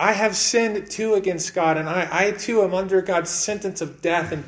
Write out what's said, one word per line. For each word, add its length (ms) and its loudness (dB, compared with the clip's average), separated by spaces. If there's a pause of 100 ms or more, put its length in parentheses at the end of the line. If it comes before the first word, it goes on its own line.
I 120 4
have 240 2
sinned 540 0
too 240 0
against 400 -2
God, 220 2
and 120 -4
I, 220 -2
I 220 2
too 300 0
am 120 2
under 260 2
God's 300 0
sentence 500 -4
of 220 -10
death 300 0
and 160 -8